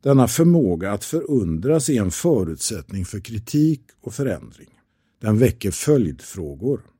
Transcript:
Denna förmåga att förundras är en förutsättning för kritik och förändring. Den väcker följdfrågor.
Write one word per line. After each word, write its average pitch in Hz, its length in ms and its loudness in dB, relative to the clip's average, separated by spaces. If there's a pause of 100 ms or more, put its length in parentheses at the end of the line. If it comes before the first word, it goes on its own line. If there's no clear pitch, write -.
Denna 135 260 6
förmåga 113 640 2
att 101 120 -6
förundras 131 840 -2
är 123 140 0
en 92 80 0
förutsättning 95 920 -4
för 98 160 -10
kritik 147 640 -2 (180)
och - 140 -14
förändring. 87 680 -10 (400)
Den 107 180 2
väcker 117 320 2
följdfrågor. 101 1080 -2 (200)